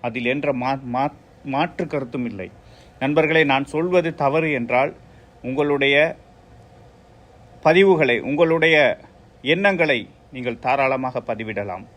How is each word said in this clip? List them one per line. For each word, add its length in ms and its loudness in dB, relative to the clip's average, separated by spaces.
அதில் 240 -6
என்ற 280 -2
மா-, 280 -4
மா-, 200 -2
மாற்று 440 -4
கருத்தும் 380 -6
இல்லை. 260 -10
நண்பர்களே, 440 2
நான் 220 0
சொல்வது 480 0
தவறு 380 0
என்றால் 440 -2
உங்களுடைய 720 2
பதிவுகளை, 560 4
உங்களுடைய 800 2
எண்ணங்களை 680 0
நீங்கள் 280 -8
தாராளமாக 680 -2
பதிவிடலாம். 580 -8